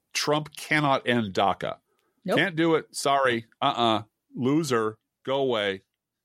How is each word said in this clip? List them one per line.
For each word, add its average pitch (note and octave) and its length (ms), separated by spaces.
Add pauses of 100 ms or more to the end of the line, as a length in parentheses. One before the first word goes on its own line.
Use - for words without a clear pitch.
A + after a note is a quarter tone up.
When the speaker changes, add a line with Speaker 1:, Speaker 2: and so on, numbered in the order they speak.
(120)
Speaker 1:
Trump D3+ 440
cannot D3 520
end A2+ 260
daca. F#2+ 420 (480)
Speaker 2:
Nope. - 140
Speaker 1:
Can't E3 180
do E3 200
it. C#3 160
Sorry. C3 540 (140)
Uh-uh. A#2 420 (320)
Loser. B2 640 (280)
Go C3+ 140
away. G#2+ 440 (420)